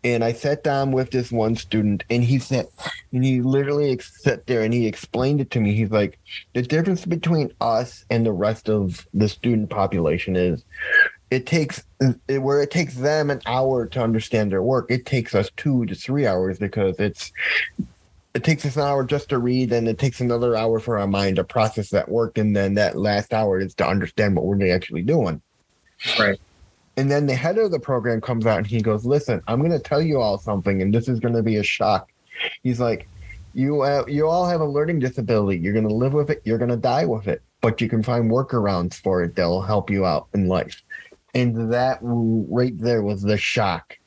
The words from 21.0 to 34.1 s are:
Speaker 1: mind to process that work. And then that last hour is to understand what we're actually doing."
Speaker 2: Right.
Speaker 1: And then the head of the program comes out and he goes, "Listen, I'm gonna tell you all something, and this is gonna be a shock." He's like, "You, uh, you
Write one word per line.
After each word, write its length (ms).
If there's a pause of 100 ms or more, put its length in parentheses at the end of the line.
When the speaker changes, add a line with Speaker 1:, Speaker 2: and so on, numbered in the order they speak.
Speaker 1:
mind 300
to 80
process 460
that 180
work. 280
And 160
then 200
that 240
last 360
hour 240
is 180
to 120
understand 480
what 80
we're 320
actually 280
doing." 380 (800)
Speaker 2:
Right. 180 (580)
Speaker 1:
And 140
then 160
the 80
head 240
of 140
the 80
program 420
comes 240
out 140
and 80
he 120
goes, 240
"Listen, 440
I'm 160
gonna 160
tell 200
you 220
all 160
something, 420
and 140
this 140
is 120
gonna 220
be 140
a 80
shock." 480 (500)
He's 180
like, 280 (480)
"You, 260
uh, 260
you 200